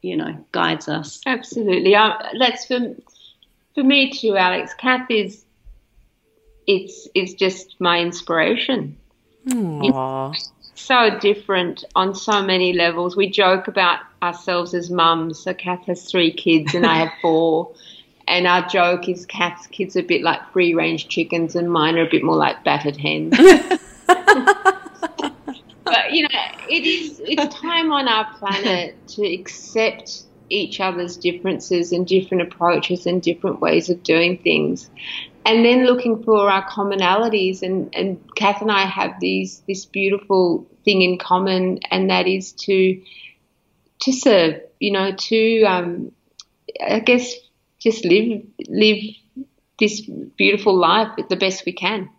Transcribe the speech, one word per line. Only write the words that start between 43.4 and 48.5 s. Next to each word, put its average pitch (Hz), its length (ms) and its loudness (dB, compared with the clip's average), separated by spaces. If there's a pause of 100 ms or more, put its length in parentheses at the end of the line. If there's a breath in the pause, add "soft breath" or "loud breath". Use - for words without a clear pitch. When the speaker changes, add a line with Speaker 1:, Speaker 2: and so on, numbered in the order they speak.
Speaker 2:
to 262 100 0
serve, 190 480 4 (220)
you 202 100 -2
know, 190 240 0
to, 220 480 2
um, 180 480 -2 (720)
I 220 140 2
guess, 247 340 2 (460)
just 220 240 0
live, 208 380 2 (260)